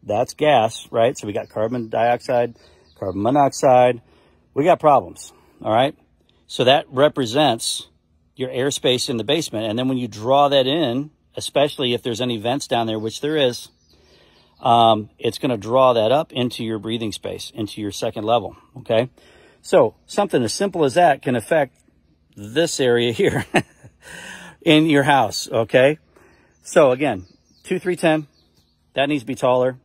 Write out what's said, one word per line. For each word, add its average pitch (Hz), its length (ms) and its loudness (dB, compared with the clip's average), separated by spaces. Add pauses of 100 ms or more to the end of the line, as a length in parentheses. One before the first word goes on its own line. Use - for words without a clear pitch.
That's 104 300 -2
gas, 127 580 2
right? 117 260 2
So - 100 -12
we 104 40 -8
got 107 160 -8
carbon 113 400 -6
dioxide, 120 720 -2 (420)
carbon 95 220 -6
monoxide. 127 800 2 (520)
We 139 120 -2
got 170 160 2
problems, 113 500 2 (300)
all 110 100 -2
right? 127 240 2 (540)
So - 140 -2
that 143 260 4
represents 135 1000 0 (480)
your 127 120 -8
airspace 131 600 -2
in 123 80 -4
the 107 80 -6
basement. 117 400 -4
And 107 120 -4
then 127 120 -2
when 131 80 -2
you 123 100 -6
draw 123 400 2
that 139 180 2
in, 139 440 -2 (260)
especially 139 580 -2
if 117 100 -4
there's 120 180 -4
any 123 160 -4
vents 117 300 -6
down 117 200 -2
there, 110 100 -4
which 110 220 -8
there 151 160 -4
is, 127 320 -2 (920)
um, 113 480 2 (100)
it's 117 200 -6
gonna 127 180 -4
draw 123 340 2
that 113 220 2
up 156 180 -2
into 123 320 -4
your 110 160 -6
breathing 113 320 -6
space, 95 420 -12
into 107 280 -10
your 101 100 -6
second 113 320 -8
level, 110 320 -2 (220)
okay? 120 320 0 (520)
So 151 340 4 (100)
something - 360 0
as 113 120 -2
simple 175 320 -2
as 131 80 0
that 170 280 4
can 127 140 -2
affect 147 400 -2 (640)
this 117 420 -4
area 120 320 2
here - 400 0
<laughs> - 1120 -8
in 156 240 4
your 143 180 4
house, 131 480 0
okay? 127 480 2 (640)
So 147 280 4
again, 127 340 -2 (380)
two 185 140 -6
three 180 200 -4
ten, 156 300 0 (680)
that 139 160 0
needs 147 140 -4
to 117 40 -14
be 131 80 -8
taller. 127 500 0